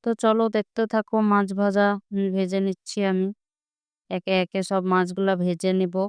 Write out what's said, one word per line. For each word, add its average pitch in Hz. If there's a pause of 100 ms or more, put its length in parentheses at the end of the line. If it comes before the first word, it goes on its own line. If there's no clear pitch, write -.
তো 233
চলো, 226
দেখতে 214
থাকো 220
মাছ 202
ভাজা, 202 (200)
উম, 196
ভেজে 190
নিচ্ছি 196
আমি। 190 (840)
একে 185
একে 185
সব 190
মাছগুলা 185
ভেজে 180
নিব। 185 (140)